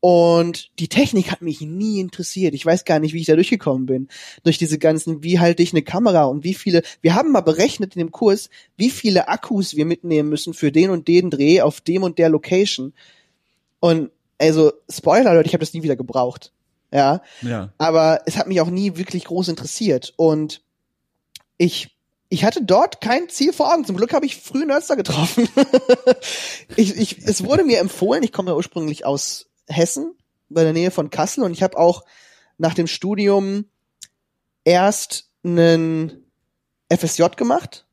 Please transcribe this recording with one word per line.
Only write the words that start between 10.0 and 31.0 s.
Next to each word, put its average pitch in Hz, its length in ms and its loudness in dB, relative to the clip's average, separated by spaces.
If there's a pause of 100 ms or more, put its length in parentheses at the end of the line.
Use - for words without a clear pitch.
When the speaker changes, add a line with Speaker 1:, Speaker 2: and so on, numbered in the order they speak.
Speaker 1:
müssen 151 260 -6
für 151 160 0
den 160 200 4
und 175 180 -4
den 175 220 4
Dreh 151 320 4
auf 147 180 0
dem 185 240 -2
und 175 140 -4
der 165 100 4
Location. 156 640 0 (880)
Und 165 300 0 (280)
also, 156 320 4 (180)
Spoiler, 190 460 2
Leute, 165 140 4
ich - 60 -4
hab 165 60 0
das 156 120 -8
nie 160 100 -10
wieder 143 140 -2
gebraucht. 127 560 -6 (400)
Ja. 139 300 2 (200)
Speaker 2:
Ja. 107 360 -8
Speaker 1:
Aber 160 480 2
es 160 100 -6
hat 196 100 -2
mich 185 140 0
auch 165 100 0
nie 185 260 -4
wirklich 180 280 -8
groß 175 240 -4
interessiert. 160 680 -4
Und 156 460 0 (960)
ich, - 380 -2 (320)
ich - 160 -2
hatte 233 180 0
dort 214 380 2
kein 269 280 -2
Ziel 294 260 -2
vor 294 180 0
Augen. 330 140 0
Zum 190 100 -6
Glück 220 160 -2
habe 294 140 0
ich - 100 -6
früh - 300 -6
Nerds 294 220 -2
da 302 60 0
getroffen. 220 580 -2
<laughs> - 60 0 (1200)
Ich, 208 180 2
ich, - 300 -4
es 202 180 -2
wurde 302 200 2
mir 233 160 2
empfohlen, 196 420 -2
ich 233 100 -4
komme 185 180 -6
ja 160 60 -2
ursprünglich 156 500 -6
aus - 400 -6 (200)
Hessen, 220 480 -2 (360)
bei 165 120 0
der 160 120 2
Nähe 170 160 0
von 151 200 -4